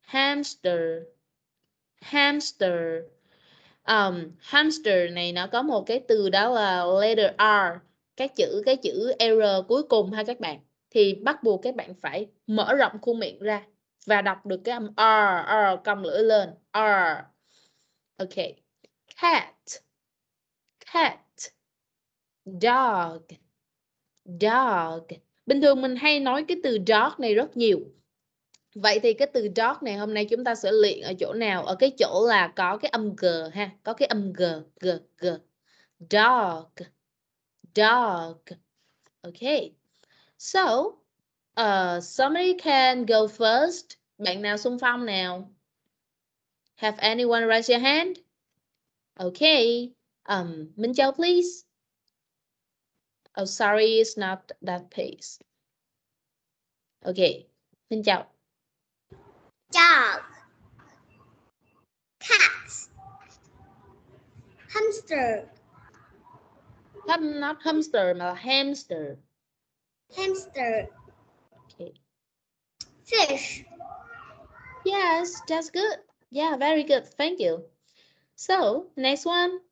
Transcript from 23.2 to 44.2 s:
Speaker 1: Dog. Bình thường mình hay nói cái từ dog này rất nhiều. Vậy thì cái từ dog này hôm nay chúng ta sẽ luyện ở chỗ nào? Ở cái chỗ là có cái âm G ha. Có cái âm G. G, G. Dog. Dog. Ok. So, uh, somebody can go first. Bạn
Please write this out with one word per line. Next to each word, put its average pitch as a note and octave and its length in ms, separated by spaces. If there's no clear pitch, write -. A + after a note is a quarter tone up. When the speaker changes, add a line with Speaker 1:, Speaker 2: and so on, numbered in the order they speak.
Speaker 1:
Dog. F3+ 840
Bình C#4 140
thường C#4 220
mình B3+ 140
hay D4 240
nói C4+ 280
cái F4 140
từ A#3+ 240
dog A3 320
này A3+ 160
rất B3+ 220
nhiều. A3 240
Vậy G#3+ 260
thì A3+ 140
cái C#4 180
từ A3 240
dog A#3 260
này A3 120
hôm G#3 200
nay G#3 160
chúng A#3 140
ta A#3+ 100
sẽ G3+ 180
luyện G#3 280
ở E3+ 200
chỗ - 120
nào? G#3 320
Ở F#3 100
cái C4+ 240
chỗ G3+ 300
là F#3 280
có F#3+ 220
cái C#4 100
âm G#3+ 280
G F#3 100
ha. G3 180
Có A3 100
cái A#3+ 160
âm G3+ 240
G. F3+ 100
G, F#3 80
G. F3 80
Dog. G#3 600
Dog. G#3+ 640
Ok. A3+ 500
So, D#4 400
uh, F#3 420
somebody E4+ 560
can C4 480
go A3 200
first. A#3 580
Bạn G3 240